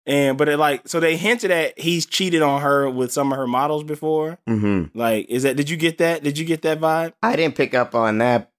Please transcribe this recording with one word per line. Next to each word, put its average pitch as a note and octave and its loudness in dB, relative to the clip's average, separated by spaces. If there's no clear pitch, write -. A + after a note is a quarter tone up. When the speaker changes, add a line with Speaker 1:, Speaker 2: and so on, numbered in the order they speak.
Speaker 1:
And, C#3 2
but D3 2
it, D3 2
like, D3 0
so E3+ -2
they D#3+ 2
hinted G#3 0
at E3 0
he's E3+ 0
cheated E3+ 0
on C#3 2
her C#3 2
with B2+ -2
some C#3 0
of C3+ -2
her C3+ -4
models D3 -2
before. D#3 -4
Speaker 2:
Mm-hmm. G#2 -2
Speaker 1:
Like, A2+ 0
is B2 -2
that, C3+ 0
did C#3+ -2
you E3 -4
get D#3+ -2
that? E3 0
Did C#3+ -2
you D#3+ -6
get D#3+ -2
that D#3 -2
vibe? D#3+ 0
Speaker 2:
I A#3 0
didn't D#3 0
pick - 0
up B2 0
on A2 2
that, A#2+ 2